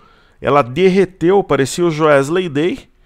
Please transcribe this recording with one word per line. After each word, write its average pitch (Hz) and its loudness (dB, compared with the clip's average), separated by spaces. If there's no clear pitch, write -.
ela 139 2
derreteu, 180 0
parecia 139 -2
o 170 0
Joesley 151 0
Day, 151 -4